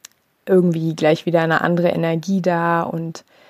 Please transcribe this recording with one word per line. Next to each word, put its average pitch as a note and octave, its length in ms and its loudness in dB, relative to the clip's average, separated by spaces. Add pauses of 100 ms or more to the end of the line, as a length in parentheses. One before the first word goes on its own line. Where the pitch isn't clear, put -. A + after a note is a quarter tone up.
(460)
irgendwie E3+ 480 2
gleich D#3 320 0
wieder E3 160 0
eine D#3+ 180 2
andere F3 280 2
Energie E3 520 -2
da E3+ 420 0
und E3 420 -8 (260)